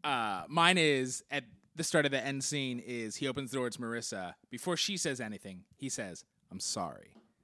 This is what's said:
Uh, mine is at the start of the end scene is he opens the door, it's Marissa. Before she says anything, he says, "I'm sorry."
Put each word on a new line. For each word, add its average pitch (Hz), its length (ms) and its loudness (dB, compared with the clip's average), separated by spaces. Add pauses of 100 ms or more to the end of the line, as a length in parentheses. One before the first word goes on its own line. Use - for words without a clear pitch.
Uh, 113 440 0
mine 170 300 8
is 135 520 4
at 139 140 -2 (300)
the 139 100 -4
start 151 200 4
of 139 80 2
the 131 120 0
end 139 200 -2
scene 131 400 -2
is 113 320 -6
he 135 120 -2
opens 131 220 -4
the 135 60 -4
door, 127 100 0
it's 117 120 -4
Marissa. 113 560 -4 (160)
Before 170 260 -2
she 202 200 0
says 135 240 -2
anything, 98 420 -8 (140)
he 135 120 -6
says, 95 360 -6 (260)
"I'm 95 100 -10
sorry." 78 560 -6 (280)